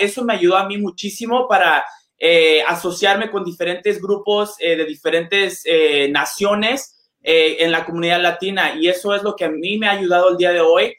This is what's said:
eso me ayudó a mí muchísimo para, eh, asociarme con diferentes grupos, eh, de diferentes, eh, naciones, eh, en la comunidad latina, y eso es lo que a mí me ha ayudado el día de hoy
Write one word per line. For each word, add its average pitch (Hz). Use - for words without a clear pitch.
eso 202
me 233
ayudó 180
a 190
mí 202
muchísimo 220
para, 170
eh, 160
asociarme 202
con 196
diferentes 175
grupos, 208
eh, 165
de 160
diferentes, 170
eh, 151
naciones, 202
eh, 160
en 165
la 165
comunidad 170
latina, 175
y 160
eso 190
es 202
lo 202
que 180
a 156
mí 175
me 220
ha 202
ayudado 185
el 175
día 175
de 175
hoy 175